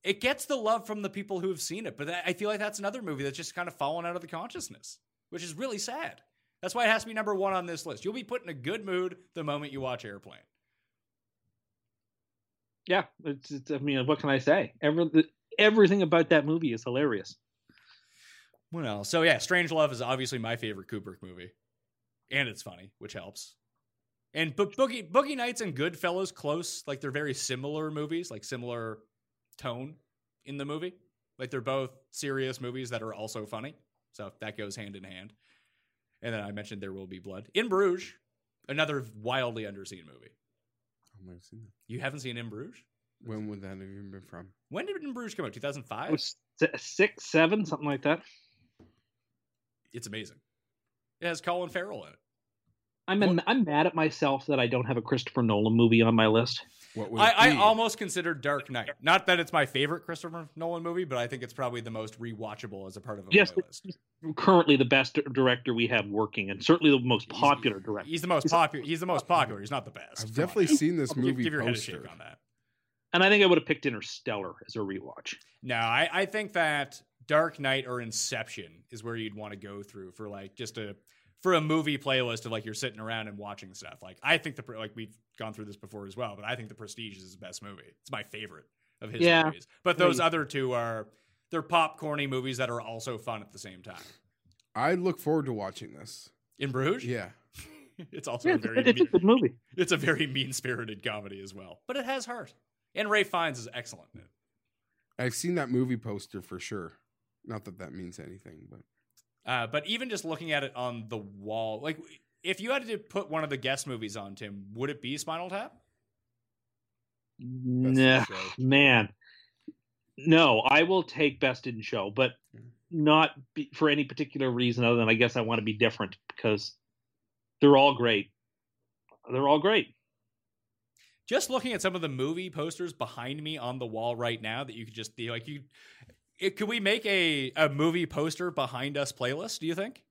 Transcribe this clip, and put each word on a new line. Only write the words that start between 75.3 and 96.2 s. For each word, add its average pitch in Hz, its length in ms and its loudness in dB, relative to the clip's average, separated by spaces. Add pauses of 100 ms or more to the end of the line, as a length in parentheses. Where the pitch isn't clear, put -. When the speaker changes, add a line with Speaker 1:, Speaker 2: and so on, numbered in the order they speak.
Speaker 1:
No, 123 140 -2
I, 117 360 2
I 185 140 0
think 208 280 -6
that 151 460 0 (260)
Dark 160 320 2
Knight 135 280 0
or 123 160 -6
Inception 107 880 -6
is 110 120 -16
where 117 140 -6
you'd 110 180 -8
wanna 104 220 -12
go 101 260 -14
through 95 300 -16
for, 107 160 -12
like, 98 260 -12
just 113 220 -10
a, 104 180 -8 (480)
for 180 120 4
a 160 60 4
movie 156 360 0
playlist 127 500 0
of, 113 60 -6
like, 110 140 -4
you're 110 80 -10
sitting 110 260 -6
around 110 280 -6
and 101 100 -14
watching 101 340 -14
stuff. - 300 -18
Like, 92 200 -18
I 151 160 4
think 160 180 -8
the 131 60 -14
Pre-, 110 140 -14
like, 110 180 -8
we've 110 220 -12 (220)
gone 110 160 -8
through 107 120 -12
this 101 100 -16
before 101 300 -14
as 98 100 -16
well, 113 200 -6
but 101 80 -16
I 117 120 -4
think 113 120 -12
The 107 60 -18
Prestige 107 420 -14
is 92 60 -20
his 92 140 -20
best 92 260 -16
movie. 101 200 -16 (200)
It's - 80 -18
my 110 140 -8
favorite 101 400 -14 (360)
of 110 120 -10
his 117 100 0
Speaker 2:
Yeah. 165 220 6
Speaker 1:
movies. 156 220 -4 (180)
But 175 140 4
those 175 200 4
Speaker 2:
Right. 170 80 4
Speaker 1:
other 165 180 2
two 131 280 -2
are, 117 340 -4 (440)
they're 165 120 -2
popcorny 156 680 0
movies 131 300 -4
that 127 120 0
are 120 100 -4
also 113 380 -8
fun 110 220 -8
at - 120 -20
the 98 60 -20
same 92 240 -18
time. 90 200 -16 (720)
Speaker 3:
I 139 200 2
look 175 260 0
forward 151 260 0
to 127 80 -4
watching 98 400 -8
this. - 340 -18 (300)